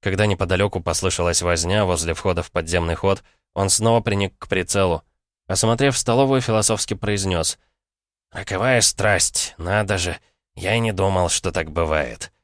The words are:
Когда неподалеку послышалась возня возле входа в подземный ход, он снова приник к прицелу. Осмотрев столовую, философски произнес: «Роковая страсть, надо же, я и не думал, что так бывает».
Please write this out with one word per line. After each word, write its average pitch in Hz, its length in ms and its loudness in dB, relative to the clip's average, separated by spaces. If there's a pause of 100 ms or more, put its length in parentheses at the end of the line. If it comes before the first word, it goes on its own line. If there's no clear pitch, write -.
Когда 98 260 0
неподалеку 95 540 0
послышалась 85 600 0
возня 87 420 0
возле 82 300 0
входа 87 280 -2
в - 80 -8
подземный 85 440 -2
ход, 98 280 0 (320)
он 98 140 0
снова 113 320 4
приник 101 380 -2
к - 100 -16
прицелу. 92 540 0 (440)
Осмотрев 117 520 2
столовую, 131 420 2
философски 110 540 0
произнес: 95 640 -2 (760)
«Роковая 107 480 0
страсть, - 800 0
надо 95 400 0
же, 87 200 -4 (360)
я 92 200 -2
и 117 60 2
не 113 120 0
думал, 95 360 2
что 85 240 -2
так 80 180 -4
бывает». 78 640 -2 (120)